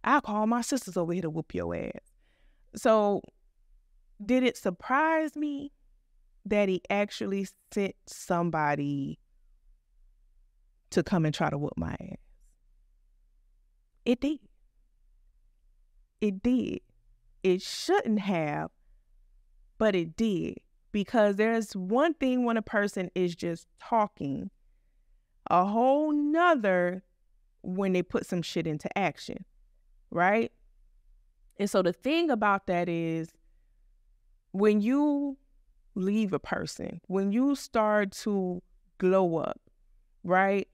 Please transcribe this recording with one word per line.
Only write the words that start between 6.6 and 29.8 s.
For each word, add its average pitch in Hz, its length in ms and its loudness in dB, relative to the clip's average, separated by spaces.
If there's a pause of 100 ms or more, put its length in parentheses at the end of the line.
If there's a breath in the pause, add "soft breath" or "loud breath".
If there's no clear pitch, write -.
he 185 100 0 (120)
actually 202 560 -2 (260)
sent 202 220 -2 (100)
somebody 147 1120 -2 (1700)
to 180 100 2
come 165 240 0
and 156 80 0
try 151 160 -2
to 143 80 -4
whoop 143 180 -6
my 160 180 -6
ass? - 240 -14 (1900)
It 247 160 0
did. 294 180 -2 (1800)
It 202 240 -2
did. 247 380 0 (600)
It 190 220 2
shouldn't 269 560 0
have, 160 500 -2 (1080)
but 214 160 4
it 165 200 -2
did. 190 440 -2 (320)
Because 208 460 2
there's 226 380 0
one 226 380 0
thing 254 300 0
when 233 140 0
a 220 40 0
person 202 540 -2
is 180 200 0
just 170 300 -6 (140)
talking, 196 720 -2 (960)
a 180 160 6
whole 262 460 2
nother 285 920 2 (600)
when 185 300 -2
they 180 100 2
put - 240 -4
some 175 160 -4
shit 165 240 -4
into 151 280 -6
action, - 500 -4 (680)